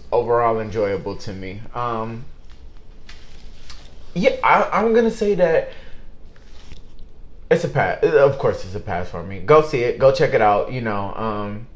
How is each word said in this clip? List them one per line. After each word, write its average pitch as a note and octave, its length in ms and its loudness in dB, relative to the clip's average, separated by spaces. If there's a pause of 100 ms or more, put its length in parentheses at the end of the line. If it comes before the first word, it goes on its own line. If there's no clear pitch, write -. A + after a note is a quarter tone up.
(120)
overall A#2 500 4
enjoyable G2+ 560 -2
to G#2 160 -6
me. F#2+ 260 -8 (140)
Um, A#2 500 -4 (1900)
yeah, F#3+ 300 2
I, E3+ 280 6
I'm G#3+ 220 2
gonna A3+ 180 6
say G#3 240 0
that E3 360 4 (1800)
it's E3+ 140 4
a - 40 -2
pass. G#2 340 0
Of C#3+ 340 4
course, G#2+ 260 0
it's F#2+ 120 -8
a G#2 40 -4
pass F#2 300 -4
for E2+ 140 -8
me. F#2+ 160 -10
Go D3+ 240 6
see C3+ 180 0
it. A#2+ 180 0
Go C3 140 8
check C3+ 200 2
it A#2+ 80 4
out. G#2 300 4
You B2+ 100 -4
know, G2+ 340 -2
um, G#2 600 -4